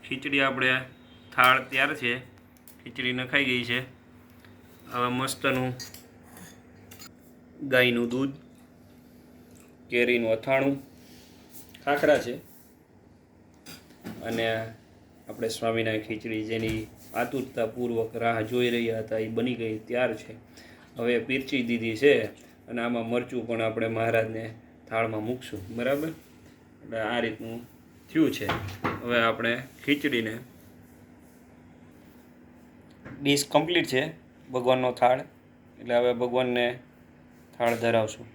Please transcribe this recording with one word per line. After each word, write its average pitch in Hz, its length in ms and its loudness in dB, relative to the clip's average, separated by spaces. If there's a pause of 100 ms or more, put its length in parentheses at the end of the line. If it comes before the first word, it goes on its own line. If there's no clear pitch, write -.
ખીચડી 139 360 -2
આપણે, 131 300 4 (600)
થાળ 127 280 8 (100)
તૈયાર 135 320 2
છે, 120 100 0 (680)
ખીચડી 127 340 -4
નખાઈ 127 360 2
ગઈ 123 200 2
છે. 123 100 0 (1120)
હવે 123 180 0
મસ્તનું 127 640 0 (2000)
ગાયનું 120 400 4
દૂધ, 135 240 -2 (1500)
કેરીનું 120 440 4
અથાણું, 135 420 2 (1080)
ખાખરા 151 420 4
છે 120 100 -4 (1900)
અને 113 200 -2 (840)
આપણે 110 200 -4
સ્વામિનારાયણ 113 580 0
ખીચડી, 110 420 -6
જેની 110 300 -2 (340)
આતુરતાપૂર્વક 120 960 -2 (120)
રાહ 117 200 2
જોઈ 120 320 0
રહ્યા 113 300 0
હતા, 110 140 -4
એ 107 100 -2
બની 117 260 -2
ગઈ, 110 240 -4
તૈયાર 123 360 0
છે. 113 220 -16 (580)
હવે 120 240 2
પીરસી 131 440 -2
દીધી 113 340 -2
છે 139 160 8 (560)
અને 120 120 -6
આમાં 117 300 -2
મરચું 123 360 -2
પણ 117 140 -2
આપણે 113 280 0
મહારાજને 113 540 0 (440)
થાળમાં 113 360 -2
મૂકશું, 113 380 -6 (140)
બરાબર? 139 340 0 (680)
એટલે 113 240 -10
આ 113 200 0
રીતનું 113 380 -6 (480)
થયું 151 240 4
છે. 104 160 -6 (540)
હવે 120 200 2
આપણે 117 320 2 (300)
ખીચડીને, 127 500 0 (2750)
ડીશ 143 480 2
કમ્પ્લીટ 160 340 2
છે, 131 160 2 (460)
ભગવાનનો 127 420 2
થાળ, 127 300 4 (560)
એટલે 120 220 -4
હવે 123 140 4
ભગવાનને 123 520 0 (880)
થાળ 117 280 0
ધરાવશું. 113 540 0